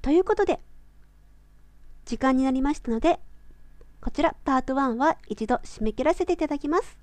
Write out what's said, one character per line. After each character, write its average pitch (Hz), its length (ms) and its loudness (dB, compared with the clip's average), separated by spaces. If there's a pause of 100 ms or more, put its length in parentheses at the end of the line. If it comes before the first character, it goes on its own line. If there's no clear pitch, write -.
と 262 80 -2
い 320 80 6
う 370 60 4
こ 427 100 2
と 403 100 2
で、 - 160 0 (1400)
時 - 140 -6
間 262 180 2
に 262 80 2
な 269 60 2
り 262 120 0
ま 285 120 0
し - 60 -8
た 247 100 -6
の 226 100 0
で、 320 200 2 (800)
こ - 100 -2
ち 294 120 -2
ら 330 120 2 (100)
パ 269 120 2
ー 262 60 2
ト 269 120 -4
ワ 269 120 2
ン 233 100 -2
は 302 220 2 (100)
一 220 180 -4
度 247 100 2
締 - 280 -6
め 214 80 0
切 262 120 -4
ら 320 100 4
せ 370 120 -2
て 359 60 0
い 330 40 2
た 311 100 -2
だ 285 120 -4
き 294 100 -6
ま 330 120 2
す。 - 220 -12